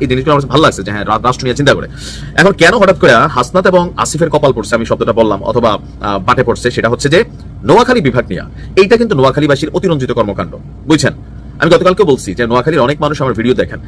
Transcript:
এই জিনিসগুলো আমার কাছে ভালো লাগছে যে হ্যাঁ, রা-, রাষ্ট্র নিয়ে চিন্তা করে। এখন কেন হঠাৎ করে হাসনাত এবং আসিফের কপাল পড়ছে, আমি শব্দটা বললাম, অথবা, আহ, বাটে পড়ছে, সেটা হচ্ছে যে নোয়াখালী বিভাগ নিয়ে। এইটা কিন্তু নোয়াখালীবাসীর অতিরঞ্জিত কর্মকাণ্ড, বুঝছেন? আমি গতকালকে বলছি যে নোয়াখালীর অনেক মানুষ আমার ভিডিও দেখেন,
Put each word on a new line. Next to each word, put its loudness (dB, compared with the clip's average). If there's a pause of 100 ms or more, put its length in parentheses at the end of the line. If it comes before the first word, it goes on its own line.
এই -2
জিনিসগুলো 0
আমার 2
কাছে -6
ভালো 4
লাগছে 0
যে -8
হ্যাঁ, -6
রা-, 0
রাষ্ট্র -2
নিয়ে -2
চিন্তা 4
করে। -4 (540)
এখন 4
কেন 2
হঠাৎ 4
করে 6 (240)
হাসনাত 0
এবং 4 (140)
আসিফের -2
কপাল 2
পড়ছে, -4
আমি -2
শব্দটা 0
বললাম, 2 (120)
অথবা, 2
আহ, -6
বাটে 2
পড়ছে, -2
সেটা -2
হচ্ছে -2
যে 4 (400)
নোয়াখালী 4
বিভাগ 0
নিয়ে। -8 (320)
এইটা 4
কিন্তু 0
নোয়াখালীবাসীর 2
অতিরঞ্জিত -2
কর্মকাণ্ড, -4 (360)
বুঝছেন? 2 (460)
আমি 2
গতকালকে 2
বলছি 0
যে 0
নোয়াখালীর 0
অনেক -2
মানুষ -2
আমার -2
ভিডিও 2
দেখেন, -4